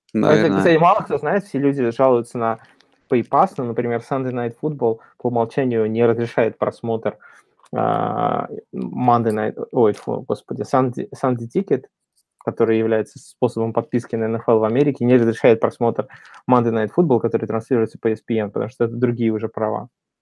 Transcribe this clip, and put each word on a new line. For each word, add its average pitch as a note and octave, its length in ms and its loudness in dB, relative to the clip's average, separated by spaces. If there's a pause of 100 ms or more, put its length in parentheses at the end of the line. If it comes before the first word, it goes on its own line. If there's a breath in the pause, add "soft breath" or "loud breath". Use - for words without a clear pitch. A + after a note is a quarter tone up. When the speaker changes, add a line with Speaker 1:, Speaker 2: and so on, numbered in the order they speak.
(140)
Speaker 1:
Ну, G#2 140 0
это, - 100 6
Speaker 2:
Наверное. - 220 2
Speaker 1:
кстати, E3+ 180 4
мало F3+ 240 4
кто D#3+ 160 -6
знает, E3 260 -2
все C#3 160 -6
люди C#3 320 0
жалуются B2 460 0
на A2+ 220 -4 (500 soft breath)
Pay A#2+ 180 0
Pass, E3+ 300 0
но, C3+ 80 -6
например, A#2 440 -4
Sunday C3 220 -4
Night A#2+ 300 -6
Football B2+ 380 -2 (180 soft breath)
по - 100 -4
умолчанию A#2 640 0
не A2+ 140 2
разрешает A#2 520 0
просмотр, A2 600 -4 (540 soft breath)
а, A1 760 -2 (260)
Monday A#2+ 580 0
Night, G#2+ 400 -4
ой, A2+ 220 4
фу, - 340 -8
господи, - 360 -6
Sunday, B2+ 480 -2
Sunday B2 420 -4
Ticket, D#3 300 -2 (560)
который A2+ 400 0
является A2 400 -2
способом A2+ 540 -4
подписки A#2 420 -4
на A2+ 80 -2
Н A2+ 140 -2
Ф A2+ 120 -6
Л A#2 80 6
в A2 60 2
Америке, B2 420 0
не B2 120 6
разрешает A2+ 420 4
просмотр A#2 480 -2 (420 loud breath)
Monday A#2+ 220 4
Night A2 260 -2
Football, C#3+ 220 4
который A2+ 260 -2
транслируется A2+ 540 -2
по - 80 -2
E A2 60 0
S G#2+ 80 -8
P A2+ 180 -2
N, G#2 100 -4
потому A2+ 220 -4
что - 140 -2
это A#2 100 -6
другие A#2 340 0
уже G#2+ 200 -4
права. A2 400 -4 (320)